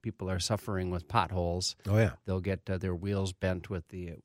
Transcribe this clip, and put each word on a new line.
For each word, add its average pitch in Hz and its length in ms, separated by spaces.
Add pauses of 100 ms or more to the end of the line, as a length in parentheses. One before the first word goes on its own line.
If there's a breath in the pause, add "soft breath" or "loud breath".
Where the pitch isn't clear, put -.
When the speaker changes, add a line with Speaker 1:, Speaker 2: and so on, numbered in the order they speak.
Speaker 1:
people 98 260
are 92 120
suffering 95 500
with 87 160
potholes. 90 720 (100)
Speaker 2:
Oh, 101 100
yeah. 107 160 (120)
Speaker 1:
They'll 95 160
get, 95 280
uh, 95 100
their 92 180
wheels 98 360
bent 90 380
with 90 180
the, 87 260 (100)